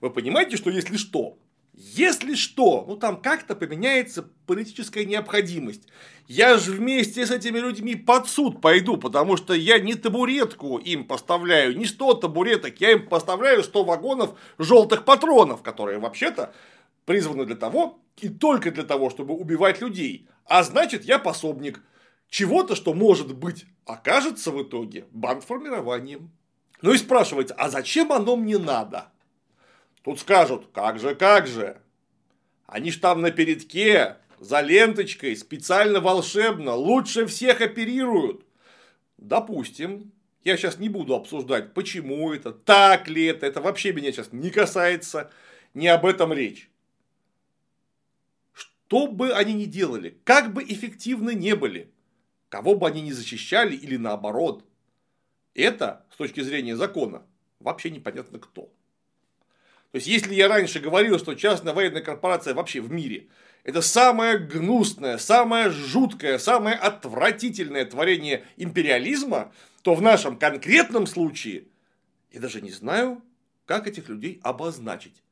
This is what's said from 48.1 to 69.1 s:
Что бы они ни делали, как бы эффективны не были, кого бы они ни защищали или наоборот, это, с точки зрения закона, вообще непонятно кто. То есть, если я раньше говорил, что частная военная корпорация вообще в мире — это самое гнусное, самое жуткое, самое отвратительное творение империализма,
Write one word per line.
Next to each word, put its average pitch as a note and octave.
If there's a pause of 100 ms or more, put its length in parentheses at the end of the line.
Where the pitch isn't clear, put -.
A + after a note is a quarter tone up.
Что -
бы B3
они G#3
ни G#3
делали, B2+
как A#3+
бы C4
эффективны A3+
не G3+
были, G#2+ (600)
кого C3+
бы F3
они D#3
ни D3+
защищали C3
или C3+
наоборот, A2+ (880)
это, D3+
с -
точки D3
зрения C3
закона, C#3+ (320)
вообще E3+
непонятно A#2
кто. - (1300)
То -
есть, B2+
если G3+
я G3
раньше G3+
говорил, F3
что D3+
частная E3
военная F3
корпорация D#3+
вообще C#3+
в A#2
мире — C#3+ (380)
это D3+
самое A3+
гнусное, D#3+
самое A3+
жуткое, C#3+
самое A3
отвратительное F#3
творение D3+ (120)
империализма, E3+ (300)